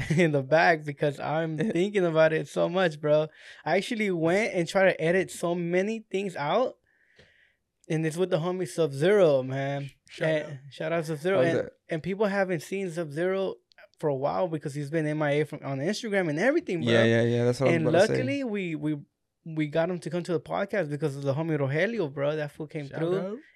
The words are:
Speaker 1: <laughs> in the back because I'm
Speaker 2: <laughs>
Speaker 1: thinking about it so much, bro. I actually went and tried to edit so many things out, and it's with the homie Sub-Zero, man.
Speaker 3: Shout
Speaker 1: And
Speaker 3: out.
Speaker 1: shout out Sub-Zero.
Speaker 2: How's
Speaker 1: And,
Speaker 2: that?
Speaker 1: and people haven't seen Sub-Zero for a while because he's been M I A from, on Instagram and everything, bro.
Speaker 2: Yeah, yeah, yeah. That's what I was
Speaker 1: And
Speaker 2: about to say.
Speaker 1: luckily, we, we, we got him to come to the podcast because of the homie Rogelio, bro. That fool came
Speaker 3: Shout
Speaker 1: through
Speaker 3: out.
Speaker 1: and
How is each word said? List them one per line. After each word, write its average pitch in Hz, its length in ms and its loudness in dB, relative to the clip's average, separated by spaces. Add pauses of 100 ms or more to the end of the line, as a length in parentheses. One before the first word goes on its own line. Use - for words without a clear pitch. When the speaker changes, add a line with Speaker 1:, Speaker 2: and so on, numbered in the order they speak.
Speaker 1:
<laughs> 156 80 2
in 170 140 4
the 143 100 2
back 156 440 4
because 143 340 -4
I'm 156 380 -4
Speaker 2:
<laughs> 214 140 -2
Speaker 1:
thinking 196 340 0
about 160 280 4
it 156 140 -2
so 170 200 0
much, 170 320 0
bro. 151 280 4 (360)
I 160 140 2
actually 208 340 0
went 180 420 2
and 170 140 0
tried 190 240 4
to - 100 -2
edit 175 300 2
so 175 240 -4
many 185 560 -2
things 190 240 -4
out, 175 400 0 (1120)
and 160 160 0
it's 156 120 -2
with 185 120 0
the 180 100 2
homie 180 280 -2
Sub-Zero, 156 760 4
man. 139 460 -4 (180)
Speaker 3:
Shout - 220 -2
Speaker 1:
And 151 160 0
Speaker 3:
out. 160 60 -12 (180)
Speaker 1:
shout 160 240 -6
out 165 120 -2
Sub-Zero. 160 340 -2
Speaker 2:
How's 170 80 4
Speaker 1:
And, 165 120 2
Speaker 2:
that? - 120 -6 (180)
Speaker 1:
and 160 140 -4
people 196 240 -2
haven't 190 340 0
seen 190 300 -6
Sub-Zero 175 640 -2 (440)
for 156 100 0
a 143 60 0
while 165 320 0
because 156 260 -6
he's 143 160 -6
been 160 180 0
M 151 140 -2
I 147 100 2
A 147 140 2
from, 151 180 -12
on 135 160 -4
Instagram 196 500 -2
and 147 100 -2
everything, 226 440 0
bro. 113 100 4
Speaker 2:
Yeah, 113 100 6
yeah, 117 200 4
yeah. 120 220 2
That's 120 140 0
what 135 80 2
I - 40 6
was - 60 4
Speaker 1:
And 117 100 2
Speaker 2:
about 120 140 4
to 214 60 6
say. 139 60 0
Speaker 1:
luckily, 269 300 -2
we, 202 320 -4
we, 151 220 -4 (480)
we 156 220 -4
got 165 220 0
him 180 100 -4
to 175 100 -8
come 170 140 -4
to 175 80 -6
the 160 80 0
podcast 175 500 -4
because 147 260 -4
of 143 80 -10
the 139 100 0
homie 160 260 -2
Rogelio, 156 540 -2
bro. 143 220 -2
That 151 160 -6
fool 156 160 -10
came 147 220 -10
Speaker 3:
Shout - 100 -10
Speaker 1:
through 170 200 0
Speaker 3:
out. 190 60 -4
Speaker 1:
and 214 140 -8 (160)